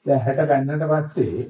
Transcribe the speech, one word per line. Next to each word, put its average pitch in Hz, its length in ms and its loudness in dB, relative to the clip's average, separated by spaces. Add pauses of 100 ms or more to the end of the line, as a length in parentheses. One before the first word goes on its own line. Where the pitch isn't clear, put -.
දැන් 131 200 2
හැට 135 220 0
ගන්නට 143 440 0
පස්සේ 147 640 -2